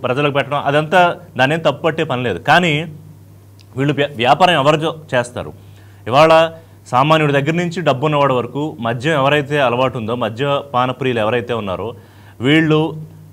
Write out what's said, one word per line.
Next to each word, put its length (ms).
ప్రజలకు 300
పెట్టడం, 320
అదంతా 500
దాన్ని 180
ఏం 40
తప్పు 240
పట్టే 200
పని 200
లేదు. 160
కానీ 580
వీళ్ళు 160
వ్యా-, 220
వ్యాపారం 380
ఎవరు 220
చే-, 420
చేస్తారు? 360
ఇవాళ 440
సామాన్యుడి 460
దగ్గర 200
నుంచి 280
డబ్బు 240
ఉన్నవాడి 280
వరకు 460
మద్యం 340
ఎవరైతే 480
అలవాటు 360
ఉందో, 180
మద్యపాన 760
ప్రియులు 280
ఎవరైతే 340
ఉన్నారో, 420
వీళ్ళు 560